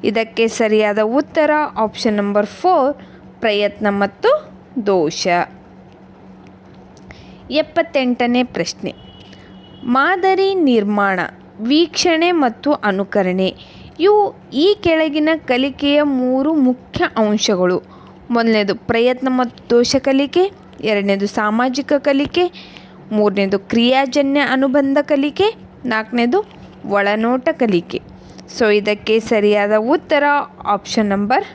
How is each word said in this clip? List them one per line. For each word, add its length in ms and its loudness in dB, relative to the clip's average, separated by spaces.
ಇದಕ್ಕೆ 440 -2
ಸರಿಯಾದ 520 0
ಉತ್ತರ 320 0
ಆಪ್ಷನ್ 400 -2
ನಂಬರ್ 320 -2
ಫೋರ್, 320 2
ಪ್ರಯತ್ನ 500 -2
ಮತ್ತು 400 -2
ದೋಷ. 400 0
ಎಪ್ಪತ್ತೆಂಟನೇ 920 0
ಪ್ರಶ್ನೆ, 480 -8
ಮಾದರಿ 720 2
ನಿರ್ಮಾಣ, 640 2
ವೀಕ್ಷಣೆ 720 0
ಮತ್ತು 380 0
ಅನುಕರಣೆ 640 0
ಇವು 180 4
ಈ 140 2
ಕೆಳಗಿನ 500 0
ಕಲಿಕೆಯ 560 0
ಮೂರು 520 0
ಮುಖ್ಯ 500 0
ಅಂಶಗಳು. 600 0
ಮೊದಲನೇದು 440 0
ಪ್ರಯತ್ನ 440 0
ಮತ್ತು 300 -2
ದೋಷ 260 2
ಕಲಿಕೆ, 480 2
ಎರಡನೇದು 460 0
ಸಾಮಾಜಿಕ 720 -2
ಕಲಿಕೆ, 460 0
ಮೂರನೇದು 460 0
ಕ್ರಿಯಾಜನ್ಯ 840 0
ಅನುಬಂಧ 520 2
ಕಲಿಕೆ, 460 0
ನಾಲ್ಕನೇದು 560 0
ಒಳನೋಟ 640 0
ಕಲಿಕೆ. 480 -2
So 220 -2
ಇದಕ್ಕೆ 500 0
ಸರಿಯಾದ 540 2
ಉತ್ತರ 360 0
ಆಪ್ಷನ್ 460 -2
ನಂಬರ್ 340 0